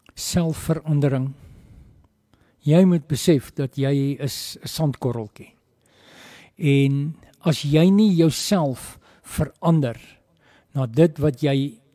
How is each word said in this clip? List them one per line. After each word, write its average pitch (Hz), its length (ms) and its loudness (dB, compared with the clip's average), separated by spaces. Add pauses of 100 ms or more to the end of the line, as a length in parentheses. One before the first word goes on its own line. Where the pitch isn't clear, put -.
(160)
Selfverandering. 147 1160 -2 (1300)
Jy 165 200 6
moet 170 220 0
besef 151 460 0
dat 135 240 -6
jy 139 420 -2
is - 420 -8
'n 127 60 -12
sandkorreltjie. 120 840 -6 (1040)
En 139 580 0 (260)
as 160 200 0
jy 156 280 4
nie 202 260 4
jouself 160 840 0 (260)
verander 151 760 -2 (760)
na 135 120 -2
dit 147 340 2
wat 139 220 -2
jy 139 380 -2 (160)